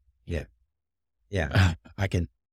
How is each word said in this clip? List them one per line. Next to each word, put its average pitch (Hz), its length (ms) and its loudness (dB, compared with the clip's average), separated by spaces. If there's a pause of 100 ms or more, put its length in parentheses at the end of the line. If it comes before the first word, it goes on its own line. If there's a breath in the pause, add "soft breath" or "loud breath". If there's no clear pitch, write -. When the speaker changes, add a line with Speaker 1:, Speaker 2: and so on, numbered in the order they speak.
(260)
Speaker 1:
Yeah. 82 180 -6 (840)
Yeah. 87 460 2 (120)
Speaker 2:
<laughs> - 120 -18
Speaker 1:
I 98 100 0
can, 85 200 -2 (240)